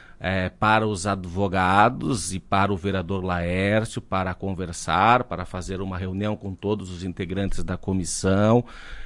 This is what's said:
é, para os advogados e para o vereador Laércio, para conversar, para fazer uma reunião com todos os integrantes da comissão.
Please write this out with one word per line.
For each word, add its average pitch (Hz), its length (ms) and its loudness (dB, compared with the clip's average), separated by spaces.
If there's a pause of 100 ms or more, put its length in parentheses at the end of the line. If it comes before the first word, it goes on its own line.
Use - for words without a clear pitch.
(240)
é, 92 260 0
para 110 380 2
os 101 200 -4
advogados 95 1200 2
e 95 80 -4
para 98 320 2
o 98 60 0
vereador 92 480 -2
Laércio, 95 760 0
para 92 360 -2
conversar, 95 880 2
para 90 220 -8
fazer 92 360 -6
uma 95 160 -6
reunião 95 400 -2
com 98 160 -8
todos 98 380 -4
os 90 120 -10
integrantes 92 600 -2
da 87 120 -2
comissão. 98 880 2 (420)